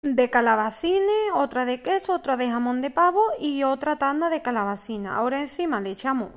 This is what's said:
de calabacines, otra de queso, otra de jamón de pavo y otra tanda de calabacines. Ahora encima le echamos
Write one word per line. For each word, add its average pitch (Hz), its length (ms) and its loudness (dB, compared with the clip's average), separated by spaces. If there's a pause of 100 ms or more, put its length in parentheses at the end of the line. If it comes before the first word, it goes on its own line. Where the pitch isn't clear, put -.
de 247 260 2
calabacines, 339 1040 2
otra 277 320 0
de 247 160 -2
queso, 381 320 0
otra 269 240 0
de 247 100 0
jamón 240 360 0
de 269 80 -4
pavo 349 320 4 (160)
y 277 240 -2
otra 269 340 0
tanda 294 320 0
de 320 140 -2
calabacines. 202 680 -4
Ahora 254 300 0
encima 294 400 -4
le 196 80 -6
echamos 254 480 -4